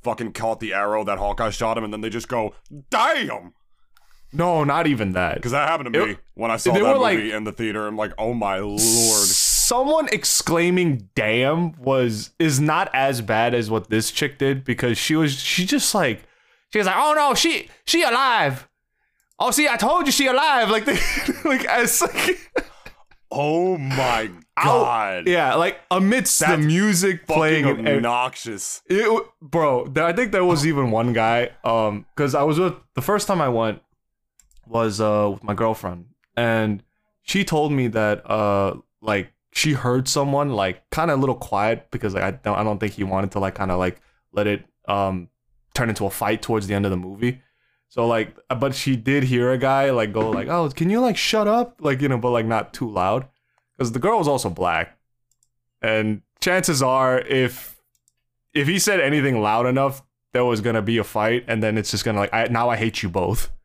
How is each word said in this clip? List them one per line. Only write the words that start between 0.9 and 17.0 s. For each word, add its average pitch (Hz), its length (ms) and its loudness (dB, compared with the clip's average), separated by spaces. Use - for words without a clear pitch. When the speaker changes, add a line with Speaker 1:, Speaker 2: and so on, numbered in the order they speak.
Speaker 1:
that 98 120 -2
Hawkeye 101 320 -2
shot 113 280 -2
him, 113 80 -4
and 104 80 -8
then 107 80 -8
they 110 80 -6
just 113 180 -8
go, 110 260 -4
"Damn!" 220 600 -2
Speaker 2:
No, 165 320 2
not 147 220 2
even 110 280 2
that. 90 280 0
Speaker 1:
'Cause 120 120 -4
that 143 160 0
happened 143 240 -2
to 160 100 2
Speaker 2:
It, 220 40 0
Speaker 1:
me 202 100 -6
when 113 160 -2
I 113 60 0
saw 175 160 0
Speaker 2:
they 196 80 4
Speaker 1:
that 214 40 4
Speaker 2:
were, 262 80 6
Speaker 1:
movie 110 200 0
Speaker 2:
like, 107 40 -4
Speaker 1:
in 107 120 -6
the 107 60 -4
theater. 107 360 -4
I'm 107 80 -6
like, 107 220 -4
"Oh 113 160 -2
my 101 260 -2
lord." 104 200 -4
Speaker 2:
someone 117 1300 2
exclaiming 170 1040 0
"damn" 135 560 0
was, 123 560 0
is 156 220 2
not 156 340 2
as 135 280 0
bad 113 340 0
as 110 160 -2
what 110 180 -2
this 110 220 0
chick 139 260 -4
did, 139 280 0
because 120 320 -2
she - 180 0
was, 147 240 0
she - 260 -2
just, 277 300 0
like, 139 280 0
she - 60 -2
was 208 80 2
like, 185 120 0
"Oh 302 180 2